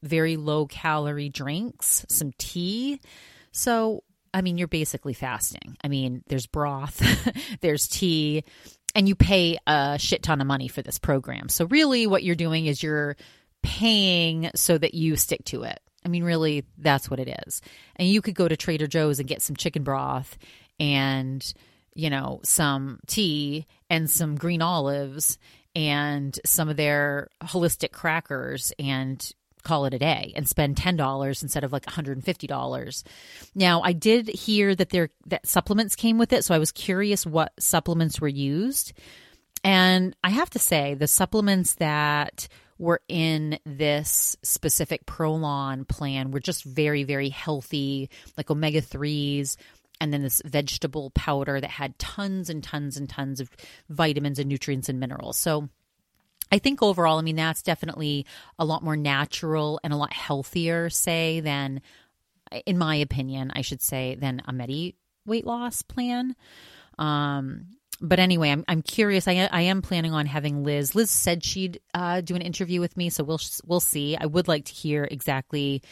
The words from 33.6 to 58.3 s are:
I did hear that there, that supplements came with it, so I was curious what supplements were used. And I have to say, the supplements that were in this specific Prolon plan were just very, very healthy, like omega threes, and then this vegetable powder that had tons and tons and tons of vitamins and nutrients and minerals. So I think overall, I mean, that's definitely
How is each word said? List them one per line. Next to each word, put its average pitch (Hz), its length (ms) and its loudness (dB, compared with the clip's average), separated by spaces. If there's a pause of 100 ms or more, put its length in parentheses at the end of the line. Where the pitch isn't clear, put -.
I 180 100 4
did 220 380 4
hear 208 440 2
that 180 180 2
there, 170 180 2 (160)
that 165 200 -6
supplements 208 520 2
came 226 200 4
with 233 140 4
it, - 140 4
so 180 100 4
I 156 40 6
was 156 120 2
curious 202 540 0
what 156 340 2
supplements 165 640 2
were 151 80 2
used. 143 640 -2 (720)
And 185 580 6
I 180 60 4
have 269 220 2
to 233 80 -4
say, 143 340 2
the 143 140 2
supplements 196 680 2
that 151 720 0 (300)
were 170 320 2
in 156 560 0
this 147 800 0
specific - 640 -2
Prolon 143 800 -2
plan 135 460 -4
were 139 80 -4
just 165 240 -4
very, 147 400 0
very 139 260 -2
healthy, 139 800 -4 (280)
like 156 140 -4
omega 151 300 0
threes, 143 760 -2 (420)
and 151 140 0
then 143 80 0
this 135 240 0
vegetable 147 640 -4
powder 139 500 0
that - 120 -6
had 139 280 -8
tons 190 500 -6
and 156 140 -6
tons 143 320 -6
and 139 140 -8
tons 139 320 -6
of 127 80 -10 (400)
vitamins 147 500 0
and 139 80 -2
nutrients 135 420 -2
and 131 100 -4
minerals. 131 380 -6
So 151 320 0 (800)
I 202 80 6
think 269 240 2
overall, 170 340 4
I 156 60 0
mean, 160 120 0
that's 160 280 -2
definitely 151 640 -2 (320)